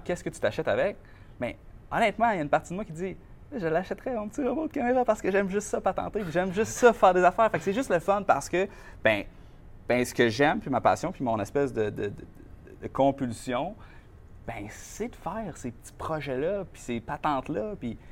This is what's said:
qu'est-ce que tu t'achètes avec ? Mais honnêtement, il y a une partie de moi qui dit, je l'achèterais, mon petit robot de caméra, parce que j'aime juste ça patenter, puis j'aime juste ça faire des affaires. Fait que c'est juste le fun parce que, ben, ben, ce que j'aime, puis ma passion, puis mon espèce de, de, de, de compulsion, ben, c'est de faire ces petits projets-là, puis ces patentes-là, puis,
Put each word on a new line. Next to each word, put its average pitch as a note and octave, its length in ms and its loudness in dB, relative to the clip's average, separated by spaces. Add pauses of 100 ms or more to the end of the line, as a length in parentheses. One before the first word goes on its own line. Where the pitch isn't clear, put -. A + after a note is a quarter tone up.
qu'est-ce F3 200 -4
que E3 60 -6
tu - 100 -12
t'achètes A#2 280 0
avec ? C#3+ 280 0 (440)
Mais A2+ 160 -4 (340)
honnêtement, A3 400 2
il G3+ 60 0
y - 40 -2
a - 20 -2
une D3 60 -4
partie - 220 2
de F3 40 -6
moi G3+ 100 -6
qui E3 80 -12
dit, E3+ 240 -6 (380)
je F#3+ 120 -4
l'achèterais, F#3 480 -2
mon G#3+ 140 -6
petit C4 180 -4
robot D4+ 200 -2
de - 60 -10
caméra, B3 320 2
parce A3 180 0
que - 80 0
j'aime G3 180 2
juste G3+ 200 -2
ça A3+ 120 -2
patenter, F#3 400 -2
puis E3+ 120 -4
j'aime F3+ 200 0
juste G#3 200 -2
ça A#3+ 200 8
faire G3 220 8
des F3+ 100 6
affaires. E3+ 260 6
Fait E3+ 80 0
que - 60 -8
c'est G3 80 2
juste B3 180 0
le F3+ 100 4
fun G3+ 220 2
parce C#3 260 2
que, F#3 200 2 (340)
ben, G#2+ 220 4 (640)
ben, B2 160 2
ce - 80 -4
que A#2+ 160 6
j'aime, C#3+ 320 4
puis - 80 -8
ma B2 140 0
passion, A2 300 4
puis D3 120 -8
mon A2+ 160 0
espèce C3+ 320 0
de, A2+ 160 0
de, G#2+ 200 -4
de, G#2 40 -6 (720)
de A2+ 60 -8
compulsion, C3+ 840 -2 (720)
ben, A2 220 -10
c'est - 400 -10
de - 80 -16
faire F#3+ 400 -8
ces B2 140 -8
petits - 260 -16
projets-là, D#3 720 -4
puis - 120 -20
ces A#2 180 -4
patentes-là, D3+ 800 -2
puis, A#2+ 160 -6 (160)